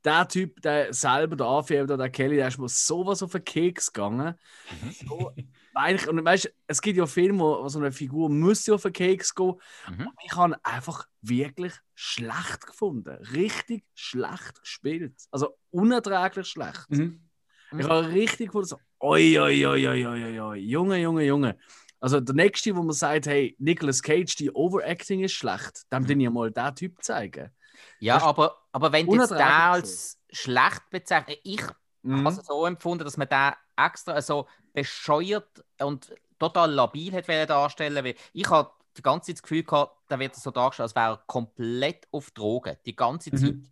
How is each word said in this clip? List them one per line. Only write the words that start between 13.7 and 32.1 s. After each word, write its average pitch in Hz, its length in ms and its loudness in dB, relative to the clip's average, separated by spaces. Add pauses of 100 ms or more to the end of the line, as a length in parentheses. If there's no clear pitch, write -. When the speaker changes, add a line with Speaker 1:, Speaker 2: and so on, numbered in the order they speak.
Speaker 1:
schlecht - 680 -8
gespielt. 156 520 -8 (180)
Also 143 240 -4 (140)
unerträglich 190 800 0
schlecht. - 420 -12
Speaker 3:
Mhm. 156 320 -2 (560)
Speaker 1:
Ich 143 100 -2
habe 165 220 2
richtig 214 380 0
gefunden, 196 200 -4
so, - 100 -12 (220)
oi, 160 400 6
oi, 143 260 4
oi, 139 220 2
oi, 127 200 0
oi, 120 180 -6
oi, 113 160 -8
oi, 107 180 -8
Junge, 165 380 0
Junge, 165 280 2
Junge. 139 320 2 (420)
Also 131 200 2
der 135 160 -2
nächste, 202 400 2
wo 175 80 -2
man 160 80 0
sagt, 151 340 0
hey, 143 320 0
Nicolas 147 460 0
Cage, 170 320 0
die 147 160 -4
Overacting 180 720 -2
ist 190 100 -2
schlecht, - 560 -6
dann 131 140 -2
Speaker 2:
Mhm. 123 40 -2
Speaker 1:
bin 143 140 2
ich 123 80 2
mal 117 220 -2
den 131 240 -4
Typ 180 280 -12
zeigen. 110 460 -8 (500)
Speaker 2:
Ja, 113 160 2
Speaker 1:
Weißt 156 100 4
du, 151 40 6
Speaker 2:
aber, 151 280 2 (160)
aber 139 180 2
wenn 160 160 4
du 196 80 4
jetzt 240 160 4
den 170 60 -2
Speaker 1:
unerträglich 147 260 6
Speaker 2:
als - 560 0 (120)
schlecht 127 500 2 (100)
bezeichnest, 156 520 -2
ich 196 180 -8 (420)
Speaker 1:
Mhm. 135 240 0